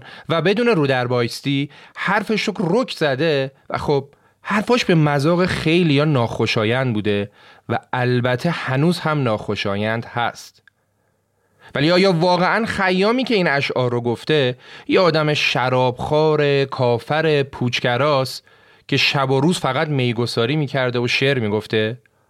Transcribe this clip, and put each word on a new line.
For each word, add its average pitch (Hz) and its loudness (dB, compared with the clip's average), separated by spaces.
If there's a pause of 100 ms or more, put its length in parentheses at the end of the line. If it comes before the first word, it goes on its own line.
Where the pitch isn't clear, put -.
(300)
و 165 0
بدون 202 0
رو 170 2
در 127 0
بایستی 131 -2 (260)
حرفش 208 -2
رو - -4
رک 220 0
زده 139 -2 (180)
و - -4
خب، 139 -2 (320)
حرفاش 220 0
به 185 4
مذاق 151 2
خیلیا 160 2
ناخوشایند 120 0
بوده 101 -2 (380)
و 113 -2 (140)
البته 123 0
هنوز 160 0
هم 151 -2
ناخوشایند 107 -4
هست. - -8 (1120)
ولی 143 2
آیا 185 4
واقعاً 180 2
خیامی 196 0
که 240 0
این 180 2
اشعار 135 0
رو 120 -2
گفته 123 0 (300)
یه 285 4
آدم 156 2
شرابخوار، 139 0
کافر، 139 0
پوچگراست 131 -2 (440)
که 139 0
شب 135 0
و 135 2
روز 175 2
فقط 143 -2
میگساری 123 0
می‌کرده 127 -2
و 120 0
شعر 135 0
می‌گفته؟ 107 -2 (320)